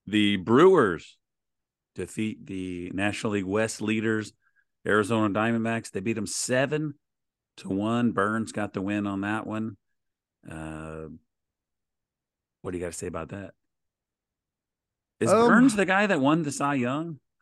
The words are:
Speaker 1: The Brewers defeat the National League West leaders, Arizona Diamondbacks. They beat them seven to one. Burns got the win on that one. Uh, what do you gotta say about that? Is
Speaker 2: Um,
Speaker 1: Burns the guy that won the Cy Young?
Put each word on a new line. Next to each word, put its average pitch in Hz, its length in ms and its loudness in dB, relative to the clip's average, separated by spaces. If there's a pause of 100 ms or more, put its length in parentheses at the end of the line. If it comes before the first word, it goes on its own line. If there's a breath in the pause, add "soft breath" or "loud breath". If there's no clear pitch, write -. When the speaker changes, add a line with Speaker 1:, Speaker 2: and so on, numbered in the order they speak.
Speaker 1:
The 101 300 2
Brewers 117 800 4 (800)
defeat 104 500 -6
the 92 480 -8
National 101 380 -2
League 101 120 0
West 107 380 -2
leaders, 110 500 -2 (540)
Arizona 107 460 2
Diamondbacks. 113 580 -2
They 101 100 -6
beat 110 120 -2
them 107 140 -6
seven 139 680 -2 (640)
to - 100 -12
one. 110 440 0
Burns 104 400 -2
got 104 220 -6
the 101 80 -4
win 104 260 -2
on 98 140 -4
that 107 240 -4
one. 107 300 -8 (720)
Uh, 78 580 -12 (1500)
what - 100 -10
do 90 80 -4
you 87 60 -6
gotta 85 80 -6
say - 160 -10
about 82 220 -8
that? 98 240 -12 (1600)
Is 113 120 2
Speaker 2:
Um, 226 180 6
Speaker 1:
Burns 233 260 8
the 202 120 2
guy 190 200 2
that 190 140 2
won 151 220 4
the 143 100 -4
Cy 143 220 -2
Young? 139 440 -4 (240)